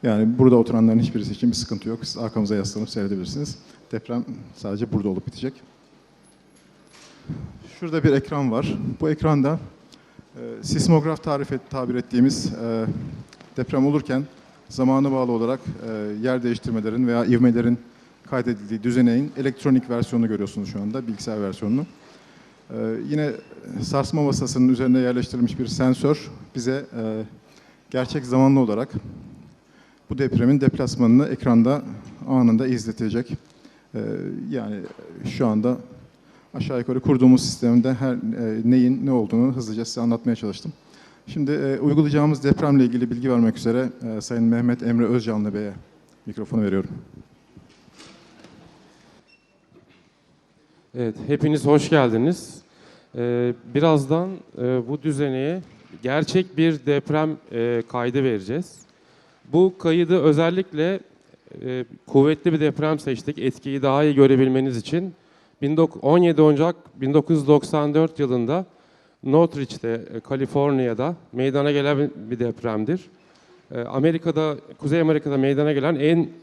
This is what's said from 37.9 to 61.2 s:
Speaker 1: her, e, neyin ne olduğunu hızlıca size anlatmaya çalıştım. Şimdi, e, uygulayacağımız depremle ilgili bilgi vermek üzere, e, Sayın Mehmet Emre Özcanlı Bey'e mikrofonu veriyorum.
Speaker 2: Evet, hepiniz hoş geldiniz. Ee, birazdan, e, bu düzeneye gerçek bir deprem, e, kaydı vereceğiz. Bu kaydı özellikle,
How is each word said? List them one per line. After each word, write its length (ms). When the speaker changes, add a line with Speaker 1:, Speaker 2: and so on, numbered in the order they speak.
Speaker 1:
her, 200
e, 500
neyin 420
ne 60
olduğunu 440
hızlıca 300
size 160
anlatmaya 340
çalıştım. 380
Şimdi, 240
e, 280
uygulayacağımız 640
depremle 420
ilgili 260
bilgi 200
vermek 260
üzere, 320
e, 180
Sayın 220
Mehmet 400
Emre 220
Özcanlı 480
Bey'e 200
mikrofonu 380
veriyorum. 260
Speaker 2:
Evet, 180
hepiniz 380
hoş 240
geldiniz. 720
Ee, 380
birazdan, 540
e, 40
bu 400
düzeneye 600
gerçek 540
bir 280
deprem, 520
e, 400
kaydı 320
vereceğiz. 520
Bu 260
kaydı 420
özellikle, 760